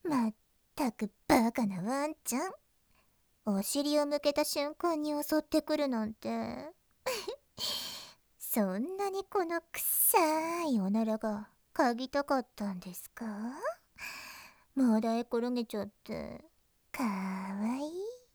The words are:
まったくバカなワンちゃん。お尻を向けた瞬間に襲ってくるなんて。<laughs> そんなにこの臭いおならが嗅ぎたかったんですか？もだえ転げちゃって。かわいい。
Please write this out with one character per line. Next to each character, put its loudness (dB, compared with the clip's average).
ま 2
っ -4
た 0
く -4
バ 6
カ 0
な -2
ワ -2
ン -6
ち -2
ゃ -2
ん。 -6
お 2
尻 2
を 4
向 -2
け 4
た 2
瞬 -2
間 0
に -2
襲 2
っ -2
て 2
く 0
る 2
な 0
ん -6
て。 -6
<laughs> -8
そ 2
ん -4
な -2
に -4
こ 0
の -2
臭 4
い 4
お 0
な 2
ら 0
が -4
嗅 4
ぎ -6
た 0
か 2
っ -6
た -4
ん -6
で -12
す -14
か？ -12
も 6
だ 2
え 0
転 0
げ 0
ち -10
ゃ -2
っ -6
て。 -10
か -4
わ -2
い -4
い。 -8